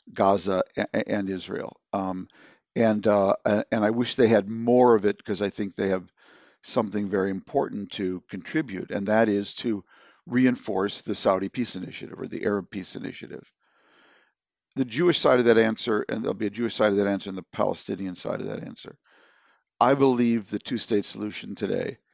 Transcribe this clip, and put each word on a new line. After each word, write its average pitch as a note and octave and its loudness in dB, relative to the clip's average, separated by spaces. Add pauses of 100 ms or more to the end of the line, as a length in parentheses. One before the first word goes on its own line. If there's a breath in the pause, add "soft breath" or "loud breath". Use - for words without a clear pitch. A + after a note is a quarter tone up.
(140 soft breath)
Gaza, G2 2 (140)
a-, A2 -2
a-, - -4
and G2+ -2
Israel. - -8 (140)
Um, F#2+ -4 (460 soft breath)
and, A2 2
uh, G2+ 4 (100)
a-, G#2+ 2
and A2 0
I A2 2
wish A#2 -2
they A#2+ 6
had G#2 4
more A#2+ 4
of G2+ 2
it, G2+ -2
'cause G2+ -4
I G2 0
think G2+ -6
they G2+ 0
have F#2 -2 (520 soft breath)
something G#2 -2
very G2 0
important G#2+ -4
to F#2 -4
contribute, G#2 -6
and G2+ -4
that A2 4
is G2+ 0
to G#2+ -4 (420 soft breath)
reinforce A#2 0
the G#2 -6
Saudi F#2+ 2
peace - -6
initiative - -12
or F#2 -8
the F#2 -6
Arab G2+ -2
peace F#2+ -8
initiative. - -14 (1300 soft breath)
The C3+ 0
Jewish D3 2
side C3 6
of A#2 2
that A2+ 8
answer, A2 2
and A2+ -4
there'll - -2
be G#2 -4
a G2+ -4
Jewish A2+ -4
side G#2+ 4
of G2 2
that G2+ 2
answer G2 -4
and F#2+ -10
the F2+ -8
Palestinian F#2+ -4
side - -6
of G2+ -8
that G#2 -8
answer. - -16 (840 soft breath)
I B2 6
believe A#2+ 4
the G#2 -4
two-state G#2+ -2
solution G#2 -10
today, G2 -4 (160)